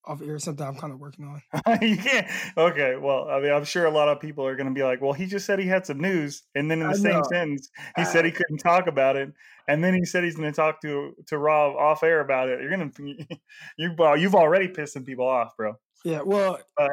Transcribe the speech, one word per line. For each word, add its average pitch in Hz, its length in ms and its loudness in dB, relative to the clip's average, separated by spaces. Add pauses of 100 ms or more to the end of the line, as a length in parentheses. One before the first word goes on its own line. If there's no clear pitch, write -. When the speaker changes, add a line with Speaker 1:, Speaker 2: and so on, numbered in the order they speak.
Speaker 1:
off 147 160 -10
air, 151 160 -8
something 147 260 -8
I'm 135 140 -8
kinda 143 180 -12
working 143 300 -18
on. 143 160 -14 (240)
Speaker 2:
<laughs> 233 160 2
You 214 160 2
can't. 220 300 0 (280)
Okay, 147 400 2
well, 135 320 0
I 139 120 0
mean, 143 120 2
I'm 147 120 2
sure 170 220 0
a 160 60 4
lot 151 160 4
of 147 140 2
people 147 240 -6
are 135 100 -4
gonna 135 140 -4
be 135 140 -2
like, 127 180 0
"Well, 139 120 0
he 180 120 -4
just 196 220 -6
said 202 100 0
he 190 80 -2
had 185 220 2
some 139 120 -6
news, 160 440 -2 (100)
and 147 160 -2
then 160 100 0
in 160 100 -2
the 180 40 0
Speaker 1:
I 202 40 0
Speaker 2:
same 202 160 2
Speaker 1:
know. 156 100 2
Speaker 2:
sentence, 147 480 -4 (240)
he 170 100 0
said 165 180 4
he 165 80 2
Speaker 1:
I - 40 -14
Speaker 2:
couldn't 156 240 -4
talk 175 260 4
about 135 300 2
it, 139 180 -6 (340)
and 151 160 2
then 185 120 4
he 180 100 2
said 180 180 0
he's 170 120 -2
gonna 151 180 -4
talk 156 280 0
to, 143 340 -6 (100)
to 151 140 -4
Rob 151 360 2
off 151 280 2
air 160 160 4
about 131 300 0
it." 127 120 -4
You're 139 80 -8
gonna, 170 300 -4
<laughs> - 800 -16
you, 165 180 -4
well, 156 180 6
you've 185 200 2
already 180 320 6
pissing 147 380 -10
people 127 220 -4
off, 120 300 0
bro. 107 160 -4 (320)
Speaker 1:
Yeah, 160 160 -4
well, 196 380 0 (180)
Speaker 2:
But 143 140 2